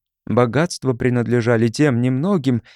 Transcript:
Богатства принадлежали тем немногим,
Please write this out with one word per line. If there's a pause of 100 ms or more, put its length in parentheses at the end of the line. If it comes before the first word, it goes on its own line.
(280)
Богатства
принадлежали
тем
немногим, (140)